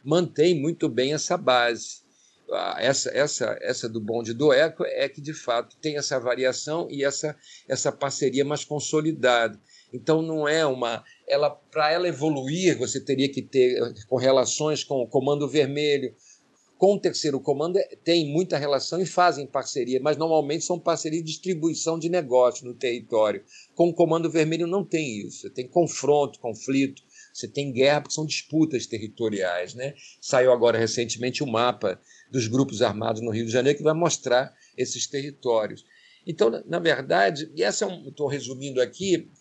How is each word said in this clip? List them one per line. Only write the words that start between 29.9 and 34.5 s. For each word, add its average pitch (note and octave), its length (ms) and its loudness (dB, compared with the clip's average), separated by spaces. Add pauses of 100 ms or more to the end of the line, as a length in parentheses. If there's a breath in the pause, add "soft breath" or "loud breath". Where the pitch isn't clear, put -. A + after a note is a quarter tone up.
Saiu B2+ 320 4
agora A#2 260 4
recentemente A#2 640 -2
o C#3+ 40 -4
mapa A2+ 540 0 (300 soft breath)
dos A#2+ 180 -2
grupos A#2+ 340 0
armados A2 400 0
no A#2 80 -4
Rio A2+ 160 -4
de A2+ 60 -8
Janeiro, C3 260 2
que - 60 -4
vai D#3 100 4
mostrar C#3 580 0 (240 soft breath)